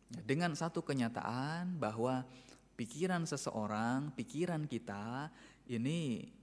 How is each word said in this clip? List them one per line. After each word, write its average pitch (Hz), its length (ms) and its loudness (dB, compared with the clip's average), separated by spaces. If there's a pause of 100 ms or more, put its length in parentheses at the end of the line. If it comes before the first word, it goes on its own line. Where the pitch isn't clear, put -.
ya, 120 160 -8
dengan 156 320 4
satu 170 240 0
kenyataan 139 960 0
bahwa 123 480 2 (520)
pikiran 165 480 2
seseorang, 120 920 0
pikiran 156 480 0
kita 117 640 -4 (400)
ini 127 720 0